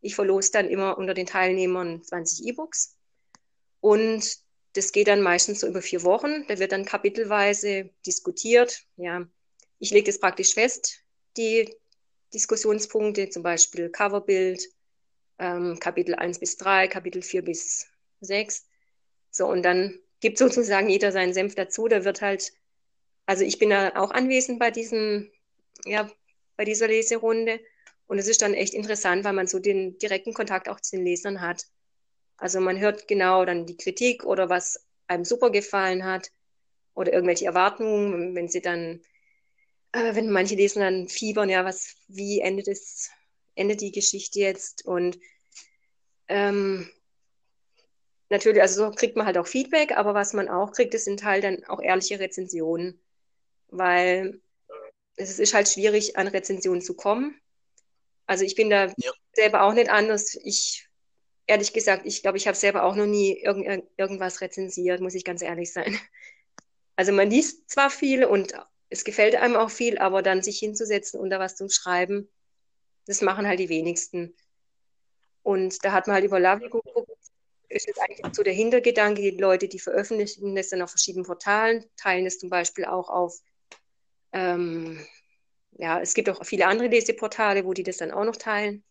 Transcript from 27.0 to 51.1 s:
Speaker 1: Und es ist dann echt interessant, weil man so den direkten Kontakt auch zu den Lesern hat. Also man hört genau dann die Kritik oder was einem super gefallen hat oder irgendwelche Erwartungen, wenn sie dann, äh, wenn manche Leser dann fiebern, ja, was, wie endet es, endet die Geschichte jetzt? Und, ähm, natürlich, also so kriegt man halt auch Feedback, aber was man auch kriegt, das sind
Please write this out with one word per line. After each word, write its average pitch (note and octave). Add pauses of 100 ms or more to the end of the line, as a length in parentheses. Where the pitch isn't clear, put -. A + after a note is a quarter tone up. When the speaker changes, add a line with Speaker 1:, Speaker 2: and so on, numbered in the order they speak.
Speaker 1:
Und G3+
es G3
ist A3
dann G#3
echt F#3+
interessant, G3+
weil G3+
man F#3+
so F#3+
den F#3+
direkten G3+
Kontakt G3
auch G3+
zu -
den F#3
Lesern F3+
hat. F3 (720)
Also F#3+
man F#3
hört G#3
genau F#3
dann F3
die F3
Kritik A#3+
oder F#3+
was - (220)
einem F3
super A#3+
gefallen F#3+
hat F#3 (640)
oder -
irgendwelche F3
Erwartungen, F#3+
wenn F3
sie F3
dann, E3+ (880)
äh, A#3
wenn A3
manche G3
Leser G3+
dann F#3
fiebern, G#3+
ja, F#3
was, F#3 (100)
wie G3+
endet G3
es, - (460)
endet G3+
die G3
Geschichte -
jetzt? F#3+
Und, F3+ (1080)
ähm, G3 (1400)
natürlich, G#3
also F#3+
so G#3+
kriegt A3+
man G#3+
halt F#3
auch F3
Feedback, D4+
aber G#3
was G3+
man G3
auch G3
kriegt, -
das A3+
sind G3+